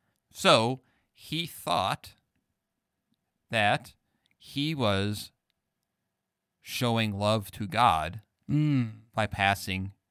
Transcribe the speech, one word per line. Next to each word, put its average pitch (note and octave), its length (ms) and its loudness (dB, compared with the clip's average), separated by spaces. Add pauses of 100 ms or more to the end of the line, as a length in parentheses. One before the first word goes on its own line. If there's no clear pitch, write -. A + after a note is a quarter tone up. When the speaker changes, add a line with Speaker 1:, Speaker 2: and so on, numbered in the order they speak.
(340)
Speaker 1:
So B2+ 480 4 (320)
he E3 340 -8
thought - 640 -4 (1400)
that C#3+ 440 0 (440)
he D3 380 -4
was G#2 560 0 (1300)
showing A2+ 560 -2
love G#2 340 0
to G#2 160 -8
God F#2 540 2 (280)
Speaker 2:
Mm. C#3 420 2 (220)
Speaker 1:
by G#2+ 140 -2
passing G2 680 -2 (180)